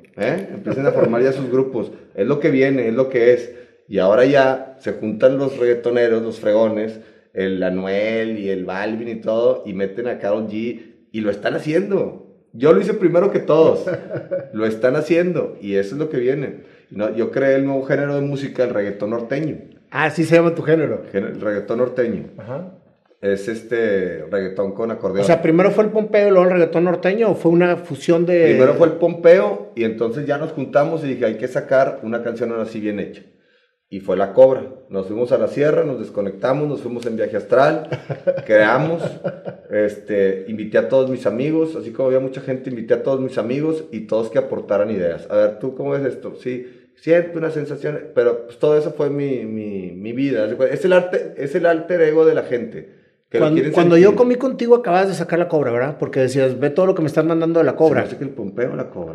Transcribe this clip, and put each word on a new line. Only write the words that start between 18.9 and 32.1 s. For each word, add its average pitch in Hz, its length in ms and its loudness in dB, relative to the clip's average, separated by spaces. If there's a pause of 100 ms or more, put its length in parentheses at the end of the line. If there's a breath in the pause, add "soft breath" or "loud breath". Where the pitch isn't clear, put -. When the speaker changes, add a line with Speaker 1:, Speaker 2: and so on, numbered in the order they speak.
Speaker 1:
norteño. 127 460 -4 (340)
Speaker 2:
Ah, 147 200 0
sí 165 140 -2
se 156 120 4
llama 170 180 4
tu 151 80 -6
género. 143 400 0 (100)
Speaker 1:
Gen-, 98 120 -2
el - 160 -10
reggaetón 98 380 -4
norteño. 120 500 -2 (100)
Speaker 2:
Ajá. 131 340 -12 (480)
Speaker 1:
Es, 98 280 -2
este, 101 840 -2
reggaetón 98 420 -4
con 113 180 -4
acordeón. 98 320 -2
Speaker 2:
O - 40 0
sea, 165 160 4
¿primero 170 300 4
fue 208 120 2
el 214 60 -2
pompeo 214 380 2
y - 20 4
luego 185 160 6
el 180 60 4
reggaetón 170 320 2
norteño, 185 460 0
o 165 40 0
fue - 180 0
una 175 240 4
fusión 170 480 0
de...? 170 200 4
Speaker 1:
Primero - 300 6
fue 170 120 6
el 160 80 2
pompeo, 175 800 4
y 117 100 -2
entonces 117 420 -2
ya 139 120 0
nos 156 140 -6
juntamos 147 520 0
y 139 40 -4
dije, 120 180 0
"Hay 110 100 0
que 123 120 -6
sacar 135 540 0
una 113 200 -6